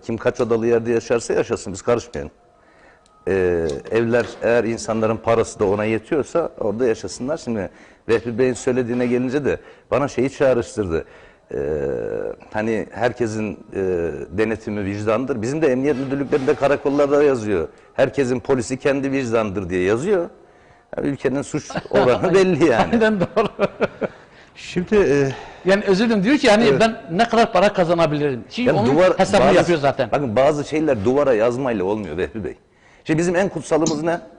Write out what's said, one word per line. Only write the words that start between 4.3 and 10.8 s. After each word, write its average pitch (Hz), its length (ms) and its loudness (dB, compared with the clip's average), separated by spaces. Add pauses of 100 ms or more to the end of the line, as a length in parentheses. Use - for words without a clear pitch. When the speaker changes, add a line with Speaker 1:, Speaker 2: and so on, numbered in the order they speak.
Speaker 1:
eğer 113 220 2
insanların 110 520 -2
parası 113 440 0
da 107 40 2
ona 104 200 2
yetiyorsa 127 680 -2 (100)
orada 110 260 -2
yaşasınlar. 123 500 -4
Şimdi 110 340 -6 (380)
Vehbi 117 300 0
Bey'in 127 160 2
söylediğine 123 520 -2
gelince 127 380 0
de 92 140 0 (320)
bana 131 180 0
şeyi 131 220 -2
çağrıştırdı. 110 720 0 (500)